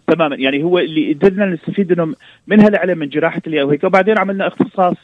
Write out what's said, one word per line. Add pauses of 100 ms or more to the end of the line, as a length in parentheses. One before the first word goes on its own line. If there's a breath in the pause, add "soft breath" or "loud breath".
تمامًا.
يعني،
هو
اللي
قدرنا
نستفيد
إنه (320 soft breath)
من
هالعلم
من
جراحة
اليد
وهيك.
وبعدين
عملنا
اختصاص،